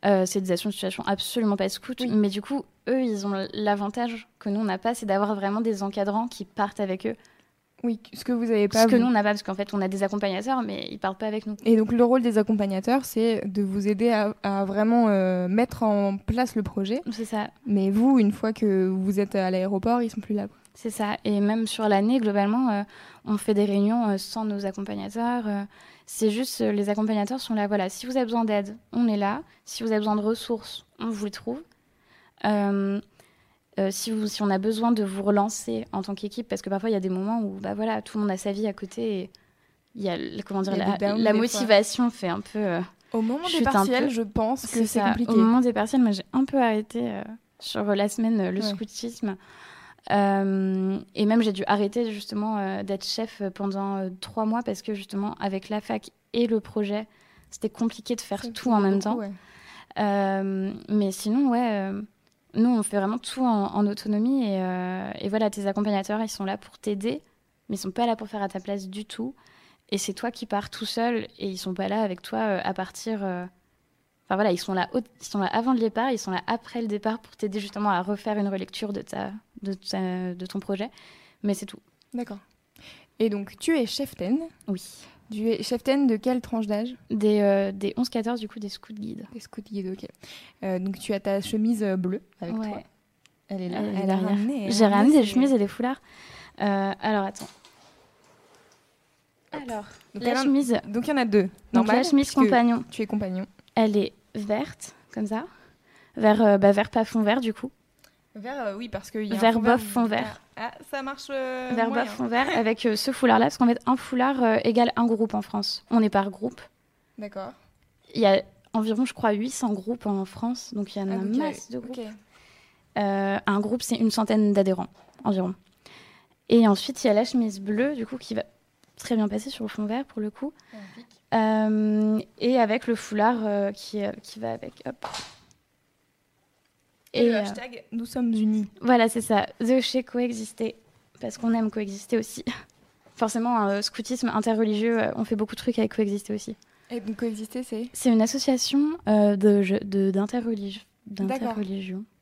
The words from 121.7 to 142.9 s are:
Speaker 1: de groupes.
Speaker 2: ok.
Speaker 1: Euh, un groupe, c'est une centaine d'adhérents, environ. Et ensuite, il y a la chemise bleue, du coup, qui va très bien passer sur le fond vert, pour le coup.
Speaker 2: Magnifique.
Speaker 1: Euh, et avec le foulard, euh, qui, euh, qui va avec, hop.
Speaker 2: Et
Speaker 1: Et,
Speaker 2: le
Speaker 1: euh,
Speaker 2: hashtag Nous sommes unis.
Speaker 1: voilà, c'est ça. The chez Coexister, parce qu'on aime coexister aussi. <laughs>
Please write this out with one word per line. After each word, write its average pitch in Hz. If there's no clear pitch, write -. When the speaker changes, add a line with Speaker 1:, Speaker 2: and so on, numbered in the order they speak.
Speaker 1:
de 240
groupes. 247
Speaker 2:
ok. 233
Speaker 1:
Euh, 196
un 202
groupe, 214
c'est -
une 226
centaine 214
d'adhérents, 190
environ. 190
Et 233
ensuite, 202
il 262
y -
a 208
la 214
chemise 220
bleue, 214
du 226
coup, 262
qui -
va 214
très -
bien 214
passer 214
sur 233
le 214
fond 214
vert, 233
pour -
le 208
coup. 285
Speaker 2:
Magnifique. 208
Speaker 1:
Euh, 214
et 254
avec 226
le 233
foulard, 214
euh, 202
qui, 208
euh, 202
qui -
va 220
avec, -
hop. -
Speaker 2:
Et 240
Speaker 1:
Et, -
Speaker 2:
le 233
Speaker 1:
euh, 208
Speaker 2:
hashtag 240
Nous 233
sommes 247
unis. 214
Speaker 1:
voilà, 233
c'est 226
ça. 208
The 254
chez 254
Coexister, 233
parce 226
qu'on 226
aime 220
coexister 202
aussi. -
<laughs> -